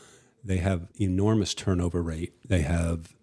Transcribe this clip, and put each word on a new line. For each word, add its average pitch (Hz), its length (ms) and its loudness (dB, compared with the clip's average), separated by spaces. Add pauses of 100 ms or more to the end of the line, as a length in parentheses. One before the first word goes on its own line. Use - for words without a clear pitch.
(440)
They 95 140 0
have 87 300 0 (100)
enormous 98 560 2
turnover 87 480 0
rate. 82 320 -6 (120)
They 90 140 2
have 85 640 -2